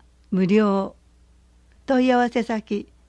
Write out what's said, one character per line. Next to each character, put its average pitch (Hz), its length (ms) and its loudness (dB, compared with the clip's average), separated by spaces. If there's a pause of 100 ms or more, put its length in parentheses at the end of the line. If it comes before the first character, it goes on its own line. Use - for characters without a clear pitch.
(300)
無 185 160 0
料。 196 500 0 (920)
問 254 200 2
い 254 40 2
合 247 80 2
わ 247 120 2
せ 240 120 -2
先、 214 460 -6 (200)